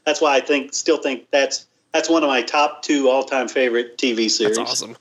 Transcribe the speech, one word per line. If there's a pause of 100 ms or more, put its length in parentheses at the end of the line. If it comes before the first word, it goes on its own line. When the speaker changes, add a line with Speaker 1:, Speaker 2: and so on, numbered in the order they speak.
Speaker 1:
that's
why
I
think,
still
think
that's, (280)
that's
one
of
my
top
two
all-time
favorite
T
V
series.
Speaker 2:
That's
awesome.